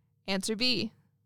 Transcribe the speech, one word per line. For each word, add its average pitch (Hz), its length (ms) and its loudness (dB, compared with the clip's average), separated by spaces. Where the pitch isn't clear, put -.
Answer 196 300 0
B, 226 360 0